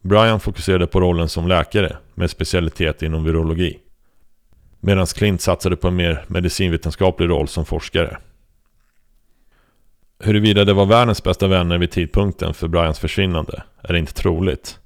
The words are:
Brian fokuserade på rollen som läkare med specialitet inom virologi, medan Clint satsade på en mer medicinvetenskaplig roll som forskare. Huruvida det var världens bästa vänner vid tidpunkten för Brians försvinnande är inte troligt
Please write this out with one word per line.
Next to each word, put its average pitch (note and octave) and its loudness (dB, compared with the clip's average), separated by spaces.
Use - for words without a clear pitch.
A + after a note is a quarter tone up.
Brian G#2+ 4
fokuserade F2+ 0
på F#2 0
rollen E2+ 2
som E2+ -4
läkare F2+ 0
med F2 -2
specialitet E2 -2
inom D#2 -4
virologi, E2 -2
medan F#2+ 2
Clint G2 -2
satsade F2+ 0
på F#2 -2
en F2+ 0
mer E2+ -2
medicinvetenskaplig F2 -2
roll D2+ 0
som D#2 -6
forskare. E2 -4
Huruvida G#2 4
det G2+ 4
var G2 4
världens A2+ 4
bästa F#2 0
vänner F2 2
vid F2 0
tidpunkten F2 -2
för - -6
Brians E2 0
försvinnande E2 -4
är - -6
inte E2 -2
troligt F2 -2